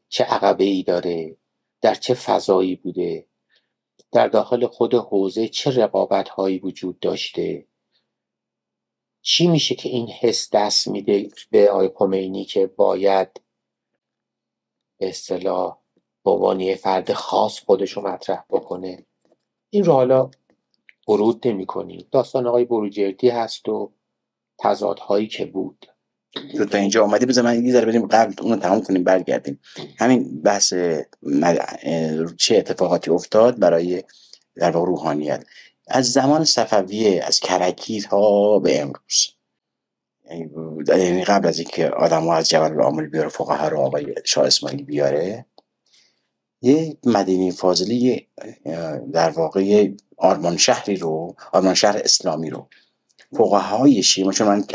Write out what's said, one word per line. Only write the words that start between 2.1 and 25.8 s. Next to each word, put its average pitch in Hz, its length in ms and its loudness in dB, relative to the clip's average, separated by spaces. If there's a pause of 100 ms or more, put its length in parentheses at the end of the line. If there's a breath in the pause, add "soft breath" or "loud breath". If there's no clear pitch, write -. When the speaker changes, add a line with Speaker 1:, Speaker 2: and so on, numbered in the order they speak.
Speaker 1:
فضایی 95 600 0
بوده، 87 500 -6 (840)
در 117 160 4
داخل 117 380 0
خود 117 280 -2
حوزه 107 540 -2
چه - 220 -4
رقابت‌هایی 98 880 0
وجود 92 420 -10
داشته، 87 640 -6 (1600)
چی - 240 0
می‌شه 160 280 2
که - 140 -8
این 117 200 -4
حس - 440 -2
دست 104 360 0
می‌ده 101 400 0 (220)
به 104 200 6
آقای 95 240 0
خمینی 95 500 -2
که 95 220 0
باید 95 720 0 (1600)
به 95 100 -4
اصطلاح 90 680 -6 (460)
به 95 60 4
عنوان 95 300 2
یه 95 140 -2
فرد 95 380 -2
خاص 104 480 -2
خودش 95 320 0
رو 101 100 -8
مطرح 92 480 -6
بکنه، 92 560 -6 (640)
این 202 140 2
رو 170 80 4
حالا 131 380 4 (800)
ورود 110 400 2
نمی‌کنیم. 92 640 -6
داستان 127 360 -2
آقای 120 180 2
بروجردی 104 640 -2
هست 117 400 -4
و 104 240 -6 (680)
تضادهایی 101 680 -2
که 104 200 -8
بود. 90 400 -10 (680)